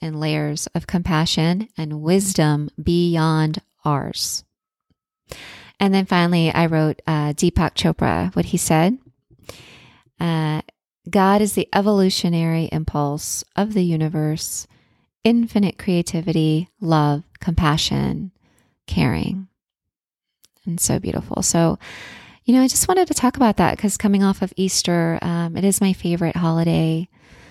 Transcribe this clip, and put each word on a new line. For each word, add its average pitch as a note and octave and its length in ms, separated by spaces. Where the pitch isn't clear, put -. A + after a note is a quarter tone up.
and D#3 160
layers D3+ 500
of - 180
compassion F3 920
and D3+ 260
wisdom D#3 680
beyond D#3+ 800
ours." - 600
And G3 160
then G3 100
finally, F3 480
I E3+ 140
wrote, D#3 400
uh, D3 260
Deepak E3+ 420
Chopra, E3 600
what E3+ 120
he - 100
said. F3 420
Uh, D#3+ 440
"God G3 320
is G#3 120
the - 200
evolutionary F3 1000
impulse D3 720
of G#3+ 160
the F#3 120
universe, D#3 840
infinite A3+ 540
creativity, E3 880
love, D3+ 420
compassion, D3+ 920
caring." - 640
And F3 140
so - 180
beautiful. - 440
So, E3 360
you A#3+ 100
know, C4 80
I C4 60
just - 200
wanted F#4 200
to D#4 60
talk - 220
about A#3 200
that - 220
'cause G#3 180
coming G3+ 260
off G3 200
of F#3 140
Easter, F3 640
um, E3+ 340
it F3 80
is G3 160
my F#3+ 120
favorite E3+ 440
holiday. E3 720